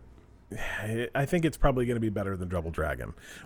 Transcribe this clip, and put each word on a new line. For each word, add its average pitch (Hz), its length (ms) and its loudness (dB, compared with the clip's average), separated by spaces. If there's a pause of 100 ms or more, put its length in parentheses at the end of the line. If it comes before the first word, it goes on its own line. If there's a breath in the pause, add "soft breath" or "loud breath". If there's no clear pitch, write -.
(520)
<sighs> 113 640 -2
I 139 100 2
think 165 200 2
it's 151 120 0
probably 127 280 4
gonna 120 140 2
be 110 100 2
better 98 280 -2
than 90 120 -4
Double 85 220 -2
Dragon. 67 420 -2 (320 loud breath)